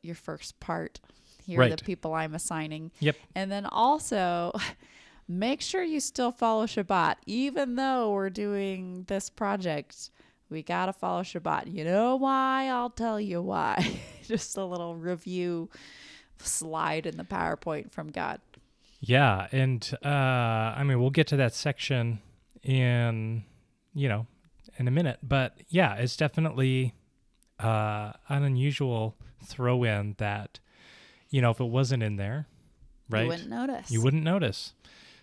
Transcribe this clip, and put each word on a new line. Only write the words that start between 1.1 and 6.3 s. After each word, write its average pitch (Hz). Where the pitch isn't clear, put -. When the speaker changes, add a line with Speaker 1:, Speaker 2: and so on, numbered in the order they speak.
Speaker 1:
Here 170
are 127
the 120
Speaker 2:
Right. -
Speaker 1:
people 160
I'm 160
assigning. 160
Speaker 2:
Yep. 151
Speaker 1:
And 196
then 202
also, 196
<laughs> -
make 208
sure 381
you 311
still 247